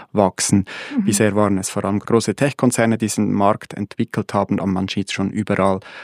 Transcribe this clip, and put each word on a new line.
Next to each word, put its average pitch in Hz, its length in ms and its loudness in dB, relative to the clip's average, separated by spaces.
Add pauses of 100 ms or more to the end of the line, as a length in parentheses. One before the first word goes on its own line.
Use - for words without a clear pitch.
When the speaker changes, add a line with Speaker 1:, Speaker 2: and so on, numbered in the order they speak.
(140)
Speaker 1:
wachsen. 98 520 2 (320)
Speaker 2:
Mhm. 196 80 2
Speaker 1:
Bisher 104 300 2
waren 101 240 2
es 95 100 -6
vor 98 160 -4
allem 101 140 0
große 110 340 0
Tech-Konzerne, 120 640 2
die 113 80 -2
diesen 104 260 0
Markt 101 440 0
entwickelt - 580 -6
haben, 98 260 0
aber 95 120 -2
man 95 160 -2
sieht - 240 -4
schon 98 180 -2
überall, 95 500 0 (240)